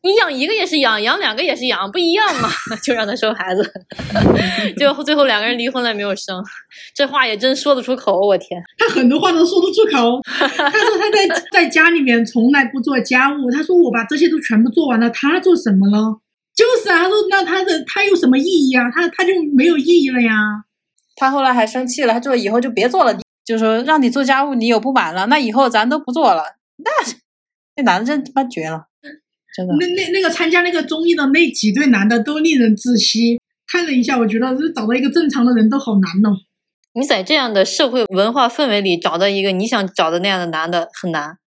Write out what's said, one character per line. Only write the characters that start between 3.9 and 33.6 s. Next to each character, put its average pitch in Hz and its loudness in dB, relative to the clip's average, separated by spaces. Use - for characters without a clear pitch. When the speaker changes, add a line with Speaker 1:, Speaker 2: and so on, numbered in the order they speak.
Speaker 1:
<laughs> 196 0
就 285 2
最 302 -2
后 285 4
两 214 0
个 220 -4
人 240 -4
离 233 -4
婚 254 -4
了， 233 -2
没 202 -6
有 196 -4
生。 185 -10
这 277 0
话 262 0
也 214 -4
真 254 0
说 285 0
得 247 -4
出 254 -4
口， 196 0
我 190 4
天。 180 -8
Speaker 2:
他 453 2
很 247 4
多 285 2
话 370 2
都 339 4
说 359 0
得 370 2
出 440 4
口。 247 0
Speaker 1:
<laughs> - -
Speaker 2:
他 - -2
说 427 2
他 415 0
在， 392 0
在 349 4
家 330 2
里 330 2
面 233 2
从 240 2
来 285 4
不 254 -6
做 262 0
家 254 2
务， 254 -2
他 285 -2
说 359 0
：“我 240 2
把 226 -2
这 302 -4
些 311 4
都 311 0
全 226 2
部 247 2
做 302 0
完 226 2
了， 233 2
他 294 0
做 370 4
什 233 0
么 196 4
了？” 214 0
就 427 4
是 415 -4
啊， 339 2
他 370 0
说 415 0
：“那 392 2
他 370 -2
的， 349 -2
他 403 -2
有 392 4
什 311 0
么 254 4
意 277 0
义 294 2
啊？ 247 0
他， 339 0
他 370 -4
就 381 2
没 269 4
有 339 4
意 254 -2
义 320 4
了 247 -2
呀。” 226 2
Speaker 3:
他 269 0
后 277 0
来 254 2
还 226 2
生 254 -6
气 262 -4
了， 233 2
他 240 -2
说 269 -2
：“以 202 -2
后 226 0
就 262 -4
别 233 0
做 349 2
了。” 233 2
就 226 -4
说 220 0
：“让 302 2
你 240 2
做 269 -2
家 269 2
务， 277 -6
你 233 -2
有 226 2
不 262 -4
满 175 0
了， 185 -2
那 269 2
以 240 -2
后 254 2
咱 233 0
都 302 -2
不 254 -10
做 262 2
了。” 156 -2
那， 381 -6
那 285 -4
男 190 2
的 233 -4
真 294 -4
他 - -16
妈 269 0
绝 160 -10
了， 160 -10
真 185 -8
的。 180 -2
Speaker 2:
那， 349 0
那， 359 -4
那 381 0
个 339 2
参 330 -2
加 349 2
那 349 -2
个 330 -2
综 320 -4
艺 339 4
的 294 2
那 302 2
几 214 -2
对 285 2
男 208 4
的 233 2
都 294 -4
令 311 2
人 233 4
窒 247 0
息。 233 0